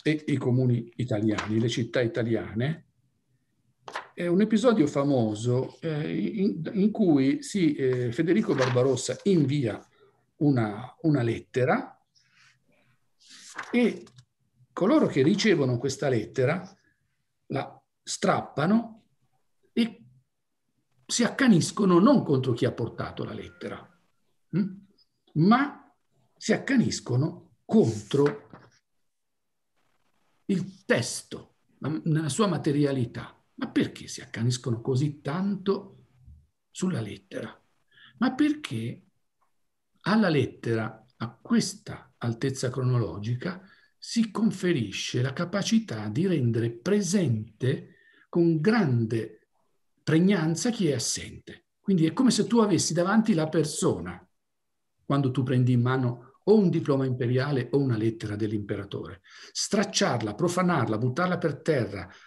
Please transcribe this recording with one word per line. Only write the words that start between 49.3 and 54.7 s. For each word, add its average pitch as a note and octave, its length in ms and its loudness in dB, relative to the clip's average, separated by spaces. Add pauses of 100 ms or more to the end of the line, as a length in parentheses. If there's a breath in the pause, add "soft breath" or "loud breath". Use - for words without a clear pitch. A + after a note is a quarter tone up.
pregnanza E3 680 2
chi G#3 180 -2
è C#3 60 0
assente. - 720 -8 (120)
Quindi E3+ 280 2
è D#3 60 -2
come C4 200 4
se G3 140 0
tu A#3 120 2
avessi G3 340 2
davanti G3 420 2
la D#3 140 0
persona D3 800 -2 (760)